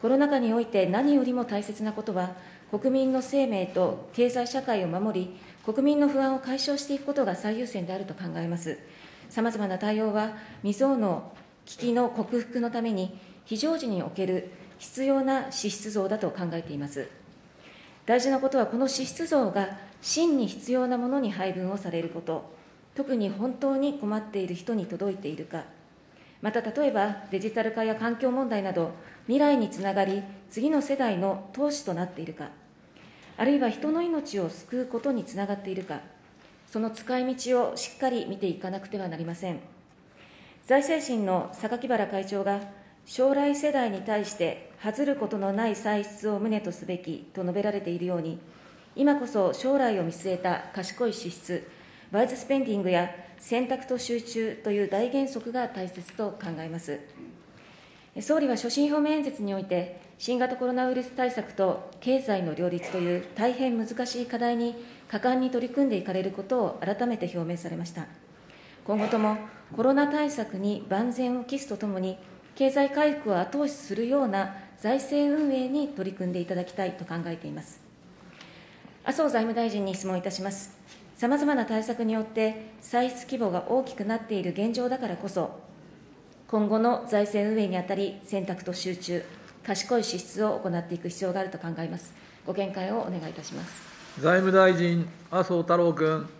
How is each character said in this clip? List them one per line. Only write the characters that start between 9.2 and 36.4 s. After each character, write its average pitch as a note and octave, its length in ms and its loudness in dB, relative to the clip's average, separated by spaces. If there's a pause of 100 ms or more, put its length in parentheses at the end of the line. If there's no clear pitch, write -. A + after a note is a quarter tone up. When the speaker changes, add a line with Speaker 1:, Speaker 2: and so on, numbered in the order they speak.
Speaker 1:
様 A3+ 220 0
々 G#3 160 -2
な F#3 100 -2
対 G#3+ 240 0
応 G#3+ 100 2
は、 G#3+ 200 0 (300)
未 G3+ 140 0
曾 C4+ 180 4
有 - 20 2
の G3 360 0 (340)
危 - 120 -16
機 A#3+ 140 0
の A#3+ 160 4
克 A#3+ 320 0
服 A#3 200 -4
の A#3 100 0
た A#3 120 -2
め A3+ 100 0
に、 F#3 240 -2 (280)
非 A3 120 -4
常 D#4 220 2
時 D#4+ 100 -4
に F#3 140 0
お - 80 -4
け F#3+ 160 -2
る F#3 240 -2 (280)
必 - 260 -6
要 C4+ 180 4
な C4 300 0
支 - 180 -2
出 G#3+ 220 -8
増 G3 160 0
だ G#3+ 100 0
と G3+ 120 0
考 F3+ 220 -4
え E3 100 -4
て D#3+ 100 -10
い C#3+ 60 -6
ま C#3+ 100 -6
す。 C#3+ 200 -6 (1000)
大 A#3+ 140 6
事 C4 100 2
な C4+ 100 4
こ C4+ 80 2
と C4+ 100 2
は、 A3 80 4
こ A3+ 100 -2
の C4 120 4
支 C4 180 -2
出 E4 200 -6
増 C4 260 4
が G3 260 0 (260)
真 D#4+ 320 4
に A#3 100 4
必 F#3+ 240 -6
要 B3+ 160 4
な B3 120 0
も A#3+ 100 0
の C#4 100 2
に A3 140 0
配 F#3 220 -2
分 F#3 180 -2
を G3+ 60 -4
さ F#3+ 120 -6
れ E3 120 -2
る E3 80 -4
こ E3+ 100 -8
と、 - 320 -4 (420)
特 C#4 220 -2
に G3+ 140 0
本 A3 240 -2
当 C4+ 240 0
に C#4+ 200 0
困 G#3 160 -2
っ G#3+ 60 0
て G#3+ 180 -6
い F#3 80 -2
る F3+ 80 -4
人 A3+ 200 -4
に G3 100 0
届 F#3 300 -2
い - 20 -8
て C#3+ 120 -8
い D3+ 80 -6
る D#3 100 -10
か、 - 180 -8 (800)
ま G#3 100 -2
た A#3 80 2
例 C4+ 280 0
え - 40 4
ば G#3 380 0
デ F#3+ 100 0
ジ G#3+ 120 -2
タ A3+ 100 0
ル A3 100 0
化 A3 120 0
や A3 120 0
環 A3+ 200 -2
境 B3+ 140 2
問 B3+ 200 0
題 G#3 120 0
な F#3+ 120 -2
ど、 E3 160 0 (320)
未 B3 160 2
来 D4 180 6
に A3 140 2
つ - 100 -8
な F#3+ 140 0
が G3 100 4
り、 G3 180 0 (280)
次 A#3+ 180 0
の D4+ 140 4
世 C#4 140 0
代 A#3 200 2
の G3 380 -2
投 D4 160 2
資 D4 160 -6
と F#3 80 -2
な F3 100 -2
っ F3+ 40 -6
て - 120 -12
い E3 60 -6
る E3+ 80 -10
か、 - 160 -10 (880)
あ A3 80 2
る C#4+ 60 6
い C#4+ 80 6
は A#3+ 100 4
人 D4+ 220 -2
の E4 100 2
命 D4+ 380 -2
を E3 100 0
救 - 320 -6
う B3 40 -4
こ B3 140 -4
と C#4+ 100 0
に A3+ 140 0
つ - 140 -8
な G3+ 80 -2
が G3+ 80 -2
っ G3 80 -10
て F#3+ 80 -6
い F#3 40 -4
る F#3 100 -6
か、 D3+ 180 -8 (680)